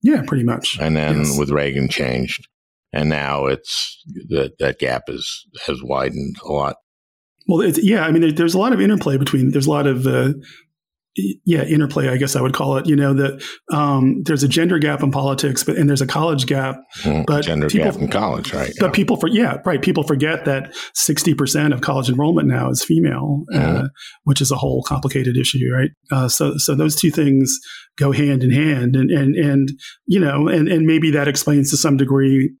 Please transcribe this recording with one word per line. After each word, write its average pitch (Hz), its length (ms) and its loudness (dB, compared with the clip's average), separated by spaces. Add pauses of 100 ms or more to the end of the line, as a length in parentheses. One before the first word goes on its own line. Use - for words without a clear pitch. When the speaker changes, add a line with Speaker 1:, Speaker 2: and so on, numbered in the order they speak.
Speaker 1:
Yeah, 240 240 4
pretty 127 180 -2
much. - 360 -2
Speaker 2:
And 78 160 0
then 76 220 0
Speaker 1:
Yes. 73 200 0
Speaker 2:
with 71 120 -2
Reagan 69 380 0
changed. 64 580 -4 (460)
And 76 160 -2
now 71 380 -2
it's - 560 -6 (260)
that, 67 300 -4
that 67 200 -4
gap 64 300 -4
is, - 380 -12 (200)
has 67 160 -6
widened 67 640 -6
a - 80 -8
lot. 71 240 -2 (720)
Speaker 1:
Well, 175 140 2
it's, 170 200 2
yeah, 196 220 2
I 165 80 0
mean, 165 80 4
there, 160 120 4
there's 165 220 0
a 185 40 2
lot 233 160 2
of 190 80 0
interplay 196 340 2
between, 135 360 2
there's 139 140 2
a 156 40 2
lot 147 160 0
of, 127 200 0
uh, 131 280 0 (840)
y-, - 180 -4 (120)
yeah, 160 180 2
interplay, 143 440 0
I 127 100 0
guess 135 180 -2
I 131 60 0
would 131 100 0
call 139 240 -2
it, 127 100 -2
you 156 80 4
know, 139 200 4
that, 139 280 -2 (300)
um, 143 520 2
there's 147 180 0
a 143 60 2
gender 165 300 2
gap 147 240 0
in 135 80 0
politics, 139 540 -2
but, - 120 -2
and 156 120 4
there's 139 140 2
a 131 40 -2
college 151 380 0
gap, 131 320 -2 (240)
Speaker 2:
Mm, - 260 0
Speaker 1:
but 147 200 0
Speaker 2:
gender 76 240 0
Speaker 1:
people - 220 2
Speaker 2:
gap - 80 -8
in - 80 -2
college, - 440 -4
right? - 260 -6
Speaker 1:
But 190 100 2
Speaker 2:
Yeah. - 40 -2
Speaker 1:
people 202 240 0
for-, 165 120 -2
yeah, 208 360 2
right. 160 160 0
People 156 220 0
forget 151 420 -2
that 135 320 -4 (180)
sixty - 380 0
percent 143 400 0
of 123 80 -2
college 135 300 -2
enrollment 147 360 2
now 127 220 0
is 131 160 -2
female, 147 600 0 (100)
uh, - 40 2
Speaker 2:
Mm-hmm. 135 280 0 (380)
Speaker 1:
which 143 180 2
is 135 80 0
a 139 60 -2
whole 131 260 -2
complicated 131 560 -2
issue, 127 360 0
right? 127 160 0 (200)
Uh, 131 180 0
so, 143 300 -2
so 143 160 0
those 151 200 0
two 165 160 2
things 135 480 2 (380)
go 139 160 2
hand 139 320 2
in 127 60 4
hand, 131 460 2
and, 131 140 2
and, 139 240 2
and, 139 380 2 (340)
you 190 140 2
know, 147 260 2
and, 170 220 2
and 160 180 2
maybe 160 260 2
that 143 140 2
explains 143 440 0
to 147 80 0
some 147 180 2
degree 135 640 2